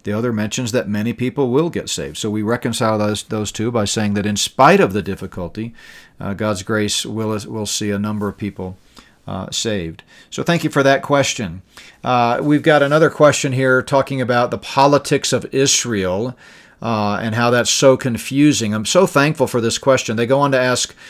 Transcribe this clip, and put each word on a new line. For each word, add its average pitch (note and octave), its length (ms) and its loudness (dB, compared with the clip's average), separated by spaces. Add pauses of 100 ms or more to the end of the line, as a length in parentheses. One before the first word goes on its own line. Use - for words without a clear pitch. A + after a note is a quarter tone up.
The G2+ 100 -6
other A#2 200 -2
mentions G#2+ 400 -4
that A2+ 160 -2
many G#2+ 240 -2
people B2 380 -2
will D3+ 200 2
get - 180 -6
saved. D2 280 -8
So A2+ 120 -6
we G#2+ 140 -2
reconcile A2+ 560 0
those, G#2 240 -2
those G#2+ 300 -6
two A2+ 180 -4
by A#2 140 0
saying G#2 300 -2
that G2+ 120 -2
in G#2 100 -2
spite D#3+ 440 4
of B2 120 2
the G#2 100 -2
difficulty, G2 680 -8 (460)
uh, G2 160 -6
God's G#2 300 -2
grace G#2+ 420 -2
will, A2 400 -4
will A2 200 -8
see G#2 260 -4
a G2+ 60 -2
number G#2 300 -2
of G2 80 -6
people, F#2+ 400 -8 (500)
uh, F#2+ 240 -8
saved. F2+ 520 -6 (280)
So - 120 -8
thank E3 220 0
you D#3 60 -2
for C#3+ 120 2
that C#3 200 4
question. A#2 600 -2 (400)
Uh, B2 400 0
we've D3 200 2
got D3+ 200 4
another D3 280 4
question C#3+ 420 4
here C3 300 2
talking C3+ 380 0
about B2 300 0
the A2+ 80 -4
politics C#3 760 2
of A#2+ 220 -2
Israel, A#2 800 0 (460)
uh, G#2+ 400 -2
and A2 120 -4
how A#2+ 140 2
that's A#2+ 220 2
so C3+ 260 6
confusing. A#2+ 800 0
I'm G#2+ 100 -4
so F#3 220 4
thankful C#3+ 400 2
for A#2+ 160 -2
this A2+ 160 -2
question. B2+ 380 0
They A#2+ 100 0
go C3+ 140 2
on C#3 120 2
to C3 60 2
ask, B2+ 360 0 (160)